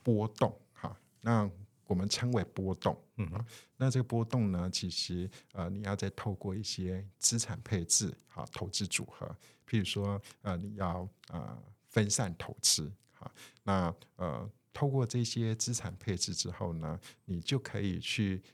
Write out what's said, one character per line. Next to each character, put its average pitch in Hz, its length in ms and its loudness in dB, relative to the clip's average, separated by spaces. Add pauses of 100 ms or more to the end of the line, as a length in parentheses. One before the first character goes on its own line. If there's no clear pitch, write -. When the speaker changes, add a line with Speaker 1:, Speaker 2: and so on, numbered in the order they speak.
Speaker 1:
波 110 280 4
动， - 240 2 (200)
哈， - 240 -8 (240)
那 110 280 4 (360)
我 - 80 0
们 95 160 2
称 123 220 0
为 107 140 4
波 95 300 -2
动。 - 240 0 (180)
Speaker 2:
嗯 92 120 -2
哼。 87 80 -4
Speaker 1:
啊， 117 80 -2 (320)
那 131 120 4
这 123 100 2
个 123 40 2
波 117 220 2
动 113 260 2
呢， 90 180 0
其 90 200 -2
实， 90 400 -2 (240)
呃， 90 160 -2
你 98 140 -4
要 101 120 0
再 98 140 -2
透 - 240 -2
过 95 200 -4
一 104 100 -4
些 92 420 -2 (140)
资 117 200 4
产 113 240 -4
配 87 220 0
置， - 280 4 (140)
哈， - 240 -10
投 - 160 -4
资 98 180 -2
组 - 200 -2
合， - 220 -10 (420)
譬 120 80 4
如 98 80 4
说， 101 360 0 (200)
呃， 95 160 -2
你 101 180 -6
要， 90 320 0 (220)
呃， 64 280 -8 (320)
分 104 200 4
散 101 300 0
投 - 200 -8
资， - 320 2 (200)
哈， - 200 -16 (300)
那， 92 320 4 (220)
呃， 87 340 -4 (240)
透 147 140 2
过 135 180 4
这 120 180 0
些 113 300 0
资 117 220 -2
产 92 220 -6
配 101 200 -2
置 - 160 -2
之 - 160 -2
后 87 240 -4
呢， 80 260 -4 (260)
你 87 140 -2
就 127 200 0
可 - 200 -6
以 90 200 0
去 95 420 0 (120)